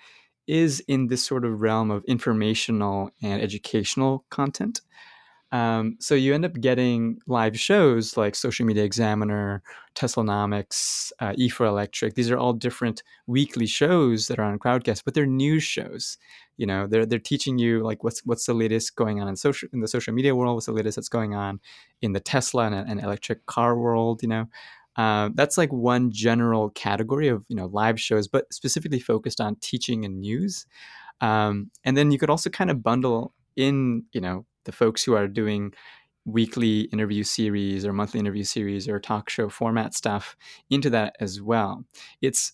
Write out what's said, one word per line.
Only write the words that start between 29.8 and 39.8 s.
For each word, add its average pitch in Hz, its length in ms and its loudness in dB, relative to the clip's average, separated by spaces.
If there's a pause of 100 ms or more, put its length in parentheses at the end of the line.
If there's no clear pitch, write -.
and 95 160 -6
news. 131 460 -4 (560)
Um, 107 500 0 (140)
and 131 100 2
then 147 160 6
you 139 80 4
could 147 120 2
also 165 180 0
kind 185 200 -2
of 131 140 -2
bundle 120 500 0 (220)
in, 131 560 0
you 123 80 -4
know, 92 260 -4 (200)
the - 80 -10
folks 113 300 2
who 123 100 2
are 101 140 4
doing 104 460 -2 (520)
weekly 110 560 2 (100)
interview 104 320 -2
series 101 640 -2
or 101 80 -2
monthly 104 260 -2
interview 101 240 -2
series 101 460 -4
or 104 100 -4
talk 104 300 -4
show 110 180 -2
format 113 460 -2